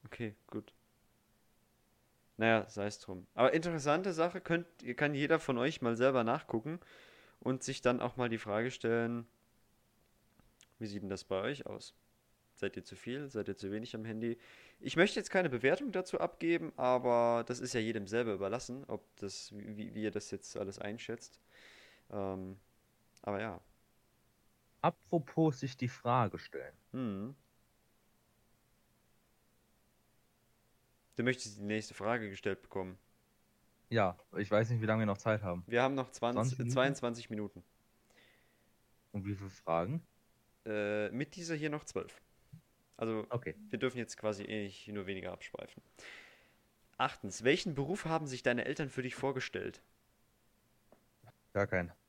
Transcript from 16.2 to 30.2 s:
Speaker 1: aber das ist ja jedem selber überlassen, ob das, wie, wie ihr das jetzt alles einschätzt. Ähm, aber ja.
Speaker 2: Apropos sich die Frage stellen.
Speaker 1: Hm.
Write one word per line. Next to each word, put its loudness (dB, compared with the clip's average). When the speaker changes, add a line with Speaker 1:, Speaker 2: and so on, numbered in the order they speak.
Speaker 1:
aber 6
das -4
ist -4
ja 4
jedem 0
selber 2
überlassen, -2
ob -8
das, -8
wie, -10
wie -4
ihr 2
das -4
jetzt -8
alles -6
einschätzt. -8
Ähm, -4
aber -2
ja. -6
Speaker 2:
Apropos 2
sich -4
die 0
Frage 2
stellen. -10
Speaker 1:
Hm. -4